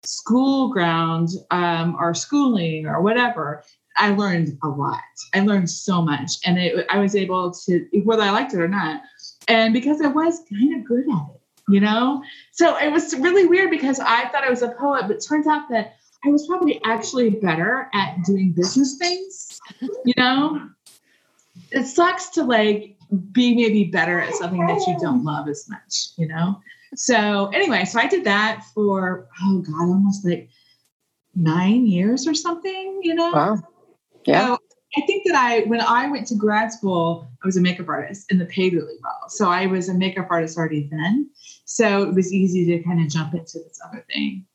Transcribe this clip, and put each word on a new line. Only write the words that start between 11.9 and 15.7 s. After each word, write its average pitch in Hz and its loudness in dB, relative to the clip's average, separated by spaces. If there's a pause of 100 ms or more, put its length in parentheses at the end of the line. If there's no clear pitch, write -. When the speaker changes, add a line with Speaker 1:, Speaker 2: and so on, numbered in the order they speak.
Speaker 1:
So 330 2
it 302 0
was 320 -2
really 359 4
weird 359 4
because 269 0
I 240 2
thought 277 -2
I 269 0
was 240 0
a 233 -2
poet, 277 -2
but 202 -2
it - -10
turns 302 0
out 302 0
that 226 -4 (280)